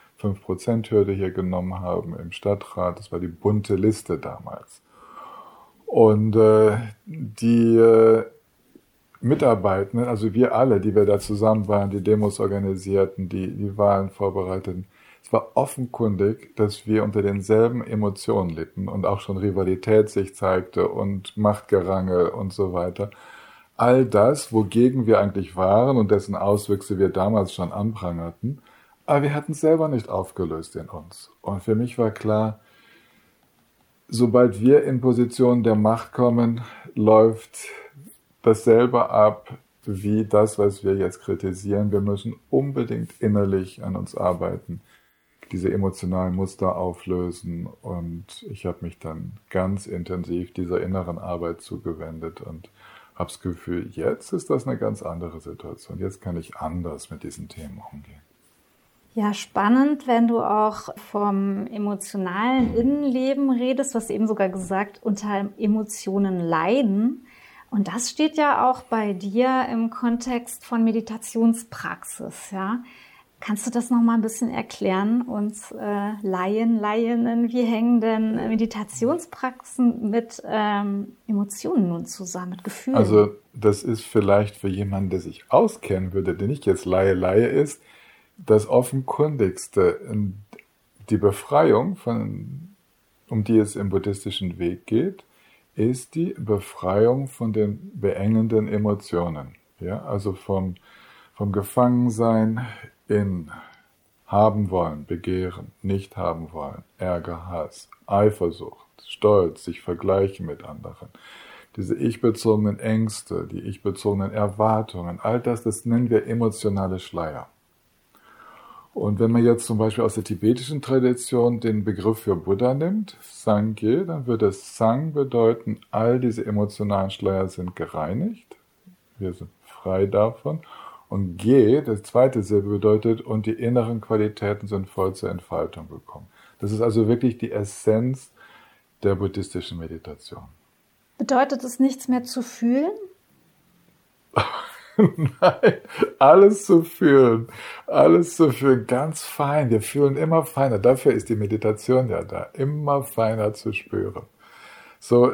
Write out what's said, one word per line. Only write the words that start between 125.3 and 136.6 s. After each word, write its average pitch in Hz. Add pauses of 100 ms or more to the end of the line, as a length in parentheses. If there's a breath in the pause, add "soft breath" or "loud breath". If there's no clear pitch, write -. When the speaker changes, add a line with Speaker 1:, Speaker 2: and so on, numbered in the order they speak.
Speaker 1:
all 120
diese 117
emotionalen 104
Schleier 95
sind 90
gereinigt, 87 (640)
wir 92
sind - (160)
frei 95
davon. 117 (460 loud breath)
Und 92
Ge, 120
das 107
zweite 127
Silbe 101
bedeutet, 107
und 107
die 110
inneren 117
Qualitäten 104
sind 98
voll 95
zur -
Entfaltung 82
gekommen. - (320 soft breath)
Das 104